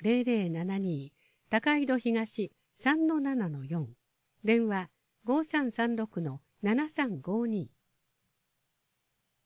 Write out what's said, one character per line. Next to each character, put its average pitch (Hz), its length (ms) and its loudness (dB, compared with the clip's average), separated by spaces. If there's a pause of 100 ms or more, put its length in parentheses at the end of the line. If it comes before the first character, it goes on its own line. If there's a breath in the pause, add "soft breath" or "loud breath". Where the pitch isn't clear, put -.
零 233 220 2
零 220 260 2
七 180 280 -2
二、 156 340 -4 (360)
高 294 280 2
井 285 100 0
戸 262 100 2
東 226 560 -2 (240)
三 311 300 2
の 320 140 2
七 262 280 0
の 139 160 -6
四。 139 300 -4 (480)
電 226 240 4
話 190 240 -2 (320)
五 277 220 2
三 285 260 0
三 233 240 0
六 220 260 -4
の 143 200 -4 (200)
七 240 280 0
三 240 320 -2
五 214 260 -2
二。 202 240 -2 (1800)